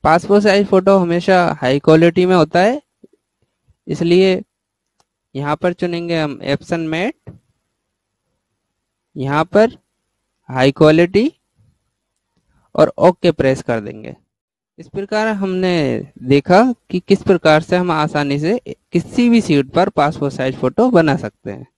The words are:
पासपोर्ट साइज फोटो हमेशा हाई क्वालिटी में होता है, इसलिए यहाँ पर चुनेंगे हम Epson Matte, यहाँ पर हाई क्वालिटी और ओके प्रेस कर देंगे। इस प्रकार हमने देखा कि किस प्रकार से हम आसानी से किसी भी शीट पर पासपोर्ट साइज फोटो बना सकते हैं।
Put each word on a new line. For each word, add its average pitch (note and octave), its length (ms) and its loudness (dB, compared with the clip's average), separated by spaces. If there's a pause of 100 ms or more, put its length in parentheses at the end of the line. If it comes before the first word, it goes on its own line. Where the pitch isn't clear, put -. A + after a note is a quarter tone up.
पासपोर्ट F3 400 2
साइज G3+ 240 2
फोटो G3 300 2
हमेशा F3 400 0 (240)
हाई C3 180 0
क्वालिटी E3 460 4
में F#3 100 2
होता D#3+ 240 2
है, A#3 220 0 (1040)
इसलिए F3+ 540 0 (920)
यहाँ C#3+ 200 -4
पर F3 180 -4
चुनेंगे E3+ 460 -6
हम D3 280 -6
Epson D#3+ 400 -4
Matte, E3+ 280 -4 (2000)
यहाँ C#3+ 300 -4
पर A3 320 0 (720)
हाई C3 240 0
क्वालिटी F3 580 2 (1400)
और - 240 2
ओके F3 340 2
प्रेस C3+ 280 -2
कर A#2 200 -4
देंगे। G#2 340 -14 (640)
इस E3 100 -20
प्रकार G#3+ 400 -4
हमने F#3 440 -4 (520)
देखा C#3+ 360 4 (280)
कि F#3 120 -4
किस - 220 0
प्रकार D#3+ 380 2
से F3+ 160 -2
हम F3+ 140 -2
आसानी D3 480 -2
से F#3 280 -4
किसी - 600 -4
भी A#3 120 4
शीट C#3 300 0
पर - 200 0
पासपोर्ट C#3+ 420 -2
साइज C3 240 -6
फोटो G3 340 0
बना D#3+ 260 2
सकते - 340 -12
हैं। B2+ 160 -16 (100)